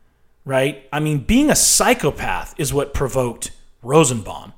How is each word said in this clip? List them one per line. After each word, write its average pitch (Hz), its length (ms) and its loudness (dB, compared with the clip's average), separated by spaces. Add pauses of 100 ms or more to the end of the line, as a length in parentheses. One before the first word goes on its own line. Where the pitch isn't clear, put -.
(440)
right? 135 480 -2
I 147 80 -4
mean, 151 200 0
being 254 320 4
a - 40 4
psychopath - 1000 0
is 135 160 -4
what - 220 -4
provoked 123 560 -4 (320)
Rosenbaum, 120 760 0